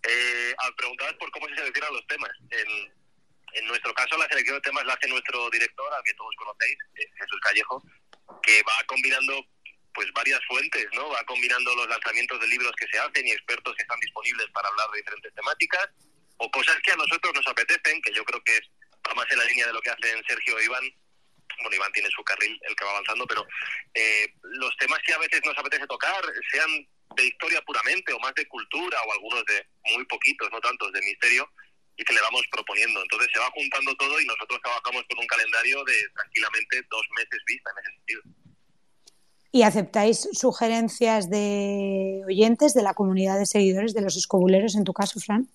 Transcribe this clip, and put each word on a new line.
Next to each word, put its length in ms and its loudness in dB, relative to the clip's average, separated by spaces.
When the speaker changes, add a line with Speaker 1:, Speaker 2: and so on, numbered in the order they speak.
Speaker 1:
Eh, 560 0
ah, 180 -2
preguntabas 380 -6
por 160 -12
cómo 180 -10
se 80 -10
seleccionan 380 -4
los 140 -10
temas. 220 -6
En, 180 -4
en 80 -8
nuestro 260 -2
caso, 240 0
la 100 2
selección 280 0
de 60 -4
temas 220 -2
la 100 0
hace 140 -2
nuestro 420 -4
director, 420 -2
al 120 -6
que 100 -2
todos 220 -12
conocéis, 400 -4
eh, 100 -8
Jesús 200 -8
Callejo, 420 -2
que 220 6
va 120 2
combinando, 580 0
pues, 200 -4
varias 340 2
fuentes, 460 -2
¿no? 160 -4
Va 140 -2
combinando 520 0
los 120 -2
lanzamientos 520 -2
de 80 -2
libros 320 0
que 80 -6
se 100 0
hacen 280 0
y 60 2
expertos 440 -4
que 60 -4
están 180 -6
disponibles 520 -4
para 160 -4
hablar 220 -2
de 80 -6
diferentes 360 -12
temáticas, 520 -2
o 80 -6
cosas 320 2
que 100 2
a 40 4
nosotros 400 0
nos 100 0
apetecen, 560 0
que 100 -2
yo 120 -2
creo 200 -6
que 120 4
es, 80 0
va 80 -2
más 160 -2
en 80 4
la 60 4
línea 220 2
de 60 -2
lo 80 -4
que 100 -4
hacen 260 -2
Sergio 320 -2
e 60 4
Iván. 200 -2
Bueno, 160 -2
Iván 160 0
tiene 160 0
su 160 -4
carril, 320 -2
el 80 -4
que 100 -4
va 60 -2
avanzando, 340 -2
pero, 180 -2
eh, 400 2
los 220 -2
temas 260 0
que 80 2
a 60 2
veces 260 0
nos 140 -2
apetece 280 -2
tocar, 360 -2
sean 200 2
de 100 6
historia 400 0
puramente, 480 0
o 60 -8
más 140 -2
de 120 -4
cultura, 580 -6
o 80 -4
algunos 320 -4
de 220 0
muy 140 0
poquitos, 460 -2
no 80 -8
tantos, 320 -2
de 100 -2
misterio, 440 2
y 80 -8
que 100 2
le 80 6
vamos 200 0
proponiendo. 500 0
Entonces 320 0
se 60 2
va 120 0
juntando 440 -2
todo 240 0
y 40 2
nosotros 380 -4
trabajamos 480 -4
con 80 -6
un 80 -4
calendario 580 0
de 100 2
tranquilamente 720 -2
dos 140 -6
meses 300 -6
vista 260 -6
en 120 -12
ese 140 -12
sentido. 240 -8
Speaker 2:
¿Y 120 8
aceptáis 680 4
sugerencias 960 2
de 1000 0
oyentes, 460 8
de 120 6
la 100 4
comunidad 440 4
de 80 4
seguidores, 460 4
de 100 0
los 140 0
escobuleros, 600 6
en 80 4
tu 100 -2
caso, 260 -2
Fran? 340 0